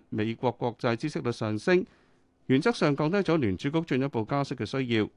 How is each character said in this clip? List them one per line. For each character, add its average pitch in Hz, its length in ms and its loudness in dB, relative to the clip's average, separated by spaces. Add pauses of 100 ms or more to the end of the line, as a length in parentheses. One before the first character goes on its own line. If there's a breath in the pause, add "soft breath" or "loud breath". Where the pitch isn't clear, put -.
美 110 240 -2
國 120 180 -2
國 117 280 -4
債 120 160 0
孳 117 120 -4
息 151 120 -6
率 123 120 -2
上 107 280 -4
升， 180 260 4 (640 soft breath)
原 131 120 4
則 233 120 2
上 147 240 2
降 156 160 0
低 202 60 2
咗 160 200 2
聯 107 180 0
儲 139 140 -4
局 160 120 0
進 135 220 -2
一 139 40 0
步 117 160 -4
加 143 200 -2
息 139 120 -6
嘅 123 100 -6
需 123 300 -2
要。 107 220 4